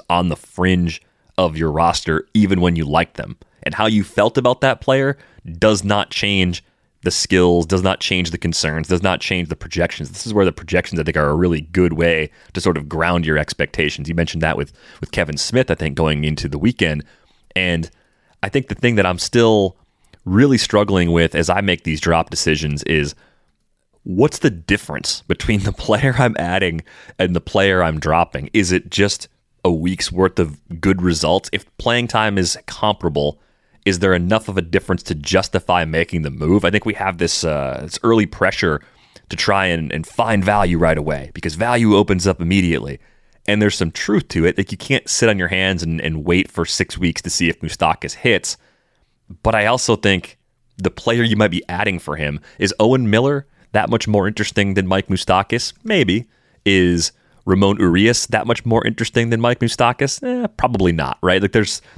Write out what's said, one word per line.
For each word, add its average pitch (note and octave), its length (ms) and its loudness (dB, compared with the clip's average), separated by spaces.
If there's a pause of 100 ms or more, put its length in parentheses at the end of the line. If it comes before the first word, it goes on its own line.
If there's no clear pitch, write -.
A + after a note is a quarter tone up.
on F2+ 200 2
the D2+ 60 -4
fringe F2+ 640 -2 (360)
of F2 180 0
your D#2+ 160 -2
roster D#2+ 640 0
even G2 280 2
when F2+ 140 2
you E2 80 -2
liked D2+ 320 -2
them. - 220 -12 (300)
And - 80 -6
how G#2+ 100 0
you A2 180 2
felt G#2 340 0
about B2 240 0
that C3+ 200 0
player C3+ 360 0 (420)
does G#2+ 240 0
not G2+ 260 0
change F#2+ 540 -2 (400)
the F2+ 80 -2
skills, F2 560 2
does F2+ 160 0
not F#2+ 160 0
change F2+ 320 -2
the - 80 -6
concerns, D#2+ 480 -4
does F2+ 160 0
not F#2 180 0
change F2+ 280 -4
the D#2+ 60 -8
projections. E2 540 -6
This - 160 -14
is A2+ 80 -6
where G2+ 120 4
the F2+ 60 2
projections, F2 480 -2
I D#2 40 0
think, D2+ 120 -2
are D2+ 140 2
a D2+ 60 0
really E2+ 260 2
good E2+ 320 0
way D#2+ 380 0 (220)
to G2 60 -8
sort F2+ 180 0
of D2 120 -10
ground E2 360 0
your D#2 120 2
expectations. D2 720 -4
You E2 60 -4
mentioned E2 260 -2
that D#2 160 0
with, - 160 -6 (260)
with - 120 -10
Kevin D2+ 260 -2
Smith, B2 320 0
I E2 60 0
think, D2+ 200 -4
going D2+ 280 0
into D2+ 260 -2
the C#2+ 80 -6
weekend. D#2 460 0 (520)
And F2 340 0 (520)
I G2+ 80 -4
think C3+ 180 -2
the C#3 80 -6
thing A#2+ 200 0
that G2+ 100 4
I'm F2+ 140 0
still A2 580 2 (480)
really A#2 320 4
struggling G2 540 2
with E2 240 2
as D#2 140 0
I F#2 120 0
make F#2 220 -2
these D#2 180 -4
drop E2 300 0
decisions D2+ 520 -2
is D2 300 -2 (880)
what's G2+ 360 0
the D3 100 2
difference - 720 -4
between - 380 -2
the G2 120 -2
<laughs> - 120 -12
player A#2+ 320 2
I'm B2 220 2
adding F2 420 -2 (380)
and F2+ 160 2
the E2 60 0
player F#2+ 420 2
I'm D#2+ 160 0
dropping? D#2 540 0
Is F#2+ 180 2
it F#2 180 0
just - 380 -2 (360)
a F#2 80 2
week's F2 400 -2
worth F#2 280 0
of D2+ 200 -2 (220)
good F#2+ 200 2
results? E2+ 500 0
If - 140 -6 (120)
playing A#2+ 300 0
time G#2+ 300 0
is F2+ 200 0 (100)
comparable, D2+ 720 -2 (460)
is F#2 140 0
there F#2+ 140 2
enough F2+ 360 0
of F#2+ 80 -6
a F#2 40 0
difference F2+ 420 -2
to - 120 -6
justify F2 720 0
making D#2+ 380 -2
the D2 60 -6
move? D#2+ 360 2
I F2+ 60 0
think G2+ 140 0
we G#2+ 100 -2
have F#2+ 220 -4
this, E2+ 260 -2
uh, C#2 400 -4
this - 200 -12
early A2+ 220 4
pressure F2 560 -2 (480)
to - 60 -10
try G2 300 2
and, E2 260 -2
and D#2+ 140 -6
find A2+ 380 0
value G2 340 2
right D#2+ 200 2
away D2 360 -6
because D#2+ 220 -8
value A2+ 400 4
opens F#2+ 320 2
up F2+ 140 0
immediately. E2 580 0 (460)
And G#2 160 2
there's G#2 160 2
some E2 140 -2
truth - 380 -2
to E2 160 0
it. F2+ 120 0
Like, G2 160 -2
you F#2+ 40 -8
can't - 300 -4
sit - 220 2
on G2+ 100 0
your F2 80 0
hands F#2 360 0
and, E2 180 -4
and D#2 240 -4
wait F2+ 260 2
for E2+ 140 -2
six - 320 -4
weeks F2 240 0
to F2+ 80 -8
see E2+ 180 0
if D#2+ 140 -4
Moustakas D#2+ 520 -2
hits. - 440 -2 (840)
But A2+ 140 2
I G#2 120 2
also A#2+ 280 2
think G2 420 0 (400)
the F#2+ 140 -2
player A#2+ 320 0
you A2+ 140 0
might G#2 140 2
be F2 180 -4
adding F#2+ 280 -2
for D2+ 200 -8
him, D2 240 -4 (180)
is F#2+ 200 0
Owen A#2+ 300 2
Miller C#3 380 0 (240)
that G#2+ 180 0
much A2+ 160 0
more G2+ 220 2
interesting G2+ 460 -2
than F#2+ 120 0
Mike F#2+ 220 0
Moustakas? G2 640 0 (140)
Maybe. D3 400 2 (400)
Is F2+ 480 2 (320)
Ramon G2 340 2
Urias G2 480 4
that - 200 -2
much A#2 180 -2
more A2+ 200 2
interesting A2+ 440 -2
than A#2 100 0
Mike A#2+ 200 0
Moustakas? A#2+ 640 -2
Eh, B3 240 -2 (100)
probably G2 340 2
not, C#2 300 -4
right? F#2 200 2
Like, G2 120 0
there's, G#2+ 280 0 (160)